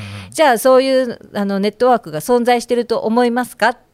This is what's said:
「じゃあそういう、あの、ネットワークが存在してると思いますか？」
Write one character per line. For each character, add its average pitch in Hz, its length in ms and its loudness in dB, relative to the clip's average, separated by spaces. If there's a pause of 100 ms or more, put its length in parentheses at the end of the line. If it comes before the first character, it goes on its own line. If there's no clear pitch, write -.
(340)
「じ 320 100 0
ゃ 285 80 4
あ 233 60 2
そ 262 200 4
う 262 60 4
い 262 200 0
う、 233 160 -8 (160)
あ 202 100 -4
の、 196 140 -4
ネ 202 100 0
ッ - 20 -2
ト 247 160 -2
ワ 254 80 4
ー 226 40 -2
ク 160 120 -12
が 151 80 -8
存 240 240 0
在 240 180 2
し 240 40 -14
て 247 100 -4
る 233 100 -2
と 233 140 -4
思 233 240 0
い 240 80 0
ま 240 140 -4
す - 100 -18
か？」 233 220 -2 (160)